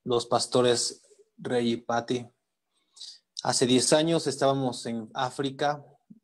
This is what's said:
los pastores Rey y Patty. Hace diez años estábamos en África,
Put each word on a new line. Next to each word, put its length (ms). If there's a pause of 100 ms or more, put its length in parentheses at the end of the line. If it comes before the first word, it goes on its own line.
los 240
pastores 760 (340)
Rey 360
y 40
Patty. 500 (1160)
Hace 240
diez 260
años 340
estábamos 600
en 280
África, 720 (400)